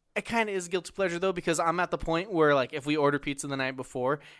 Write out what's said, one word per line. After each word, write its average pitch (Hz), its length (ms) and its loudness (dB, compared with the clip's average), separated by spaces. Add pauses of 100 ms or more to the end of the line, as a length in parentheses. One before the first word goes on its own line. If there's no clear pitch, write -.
(160)
It 208 80 -4
kinda 220 280 -2
is 185 140 -4
a 170 40 -14
guilty 180 220 -4
pleasure, 170 280 -2
though, 190 120 2
because 170 280 -2
I'm 165 180 0
at 175 140 -2
the 170 60 0
point 170 340 -2
where, 156 220 6
like, 127 180 2
if 143 120 -6
we 151 120 2
order 143 240 4
pizza 143 260 -6
the 139 100 -6
night 131 200 -2
before 131 420 -2 (220)